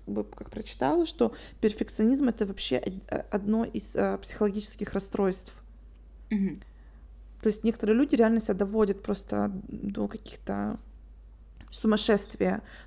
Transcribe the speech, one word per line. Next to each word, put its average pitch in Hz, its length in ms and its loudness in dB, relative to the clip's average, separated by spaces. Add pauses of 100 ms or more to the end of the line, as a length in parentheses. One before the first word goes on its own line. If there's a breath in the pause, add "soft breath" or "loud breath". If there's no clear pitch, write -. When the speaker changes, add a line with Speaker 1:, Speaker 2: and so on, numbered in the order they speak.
Speaker 1:
бы, 202 180 -4
как - 260 -16
прочитала, 294 560 0
что 226 260 2 (280 loud breath)
перфекционизм — 226 680 2
это 220 180 0
вообще 196 320 -2
од-, 190 320 -6
а, - 200 -4
одно 208 340 0
из, - 300 -8
а, 196 240 0
психологических - 760 -4
расстройств. 196 680 -2 (680)
Speaker 2:
Мгм. 196 320 0 (800 soft breath)
Speaker 1:
То 220 60 2
есть 214 160 0
некоторые 220 340 2
люди 285 180 4
реально 226 240 6
себя 220 140 0
доводят 202 500 2
просто 208 480 -2 (160)
до 208 400 -4
каких-то - 720 -6 (920)
сумасшествия 208 920 2 (240 loud breath)